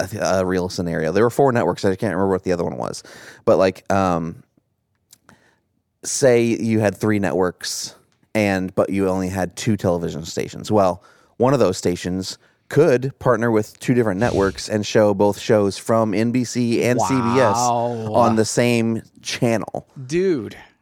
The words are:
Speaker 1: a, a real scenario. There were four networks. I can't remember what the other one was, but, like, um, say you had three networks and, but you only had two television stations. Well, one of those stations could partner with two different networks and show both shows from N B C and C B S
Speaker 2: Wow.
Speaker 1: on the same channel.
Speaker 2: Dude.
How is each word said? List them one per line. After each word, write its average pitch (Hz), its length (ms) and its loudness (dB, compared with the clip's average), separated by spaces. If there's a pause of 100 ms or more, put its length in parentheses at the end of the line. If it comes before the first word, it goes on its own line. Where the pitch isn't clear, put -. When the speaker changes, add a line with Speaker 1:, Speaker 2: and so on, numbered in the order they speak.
Speaker 1:
a, 95 400 -2
a 92 40 0
real 90 220 -2
scenario. 82 460 -4
There 101 100 2
were 120 60 4
four 135 240 2
networks. 90 320 0
I 101 100 2
can't 98 180 -4
remember 95 200 0
what 92 100 -2
the 92 80 -2
other 87 140 -2
one 85 120 -6
was, 58 240 -8 (440)
but, 107 120 4
like, 95 360 0
um, 87 500 0 (1600)
say 120 400 2
you 113 360 0
had 101 160 2
three 107 240 0
networks 90 760 -4 (380)
and, 98 420 0
but - 140 0
you 98 200 0
only 92 200 -2
had 92 260 -4
two 107 220 -2
television 85 480 -2
stations. - 460 -8
Well, 95 320 2 (340)
one 127 160 2
of 135 60 2
those 92 180 2
stations 90 600 -4 (300)
could 139 520 2
partner 117 320 0
with 110 280 -2
two - 140 0
different 110 260 0
networks 98 480 0
and 104 180 -2
show 104 280 4
both 101 260 2
shows 104 380 2
from 113 360 0
N 113 180 0
B 123 120 0
C 117 400 -2
and 123 160 2
C 110 140 0
B 123 260 0
S 113 160 4
Speaker 2:
Wow. 120 580 -2
Speaker 1:
on 113 220 4
the 110 100 2
same 117 580 0 (180)
channel. - 680 -4 (200)
Speaker 2:
Dude. 156 500 -2 (240)